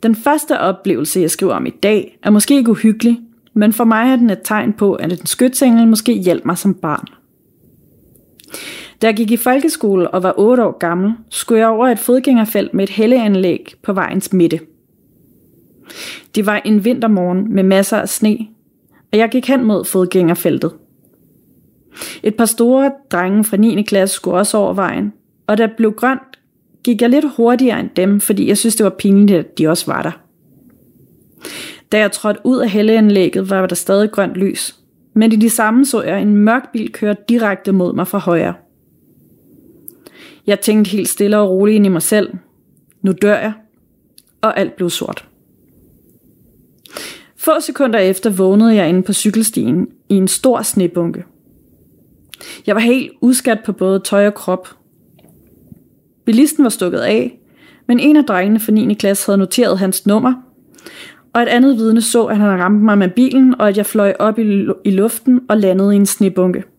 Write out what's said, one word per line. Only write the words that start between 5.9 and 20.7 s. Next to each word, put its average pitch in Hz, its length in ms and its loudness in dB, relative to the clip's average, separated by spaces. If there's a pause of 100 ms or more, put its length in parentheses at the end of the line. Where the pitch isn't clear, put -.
hjalp 180 320 -2
mig 175 140 -4
som 196 160 0
barn. 151 320 -6 (2000)
Da 226 40 2
jeg 226 100 0
gik 220 140 -2
i 233 60 2
folkeskole 247 760 0
og 185 120 -2
var 185 160 0
otte 233 260 4
år 180 140 -4
gammel, 180 340 -2 (180)
skulle - 300 0
jeg 226 80 4
over 226 200 0
et 226 100 0
fodgængerfelt 240 760 0
med 190 100 0
et 196 60 -6
helleanlæg 208 920 0
på 208 100 -6
vejens 190 400 -4
midte. 165 280 2 (1700)
Det 208 120 0
var 208 180 -2
en 208 200 2
vintermorgen 208 680 0
med 190 80 2
masser 196 340 2
af 208 120 -4
sne, 214 300 -2 (720)
og 208 60 2
jeg 226 100 2
gik 240 200 -4
hen 254 160 0
mod 208 200 0
fodgængerfeltet. 175 880 0 (1500)